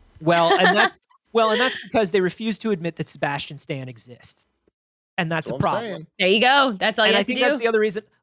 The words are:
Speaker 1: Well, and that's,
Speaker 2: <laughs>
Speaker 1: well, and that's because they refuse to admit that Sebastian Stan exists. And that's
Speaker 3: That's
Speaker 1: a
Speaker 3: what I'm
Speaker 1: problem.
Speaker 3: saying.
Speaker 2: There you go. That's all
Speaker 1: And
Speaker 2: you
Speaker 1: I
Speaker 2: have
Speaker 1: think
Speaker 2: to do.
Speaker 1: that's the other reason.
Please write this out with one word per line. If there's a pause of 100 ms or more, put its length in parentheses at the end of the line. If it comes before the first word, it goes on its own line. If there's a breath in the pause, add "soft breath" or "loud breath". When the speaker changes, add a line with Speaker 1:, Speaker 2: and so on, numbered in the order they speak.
(200)
Speaker 1:
Well,
and
that's, (180)
Speaker 2:
<laughs>
Speaker 1:
well,
and
that's
because
they
refuse
to
admit
that
Sebastian
Stan
exists. (720)
And
that's
Speaker 3:
That's
Speaker 1:
a
Speaker 3:
what
I'm
Speaker 1:
problem.
Speaker 3:
saying. (120)
Speaker 2:
There
you
go.
That's
all
Speaker 1:
And
Speaker 2:
you
Speaker 1:
I
Speaker 2:
have
Speaker 1:
think
Speaker 2:
to
do.
Speaker 1:
that's
the
other
reason. (200)